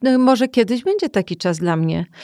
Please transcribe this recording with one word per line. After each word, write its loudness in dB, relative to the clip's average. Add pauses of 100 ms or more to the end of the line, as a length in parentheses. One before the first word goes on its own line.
no, 2
może 4
kiedyś 0
będzie -2
taki -4
czas -2
dla -2
mnie. -2 (180)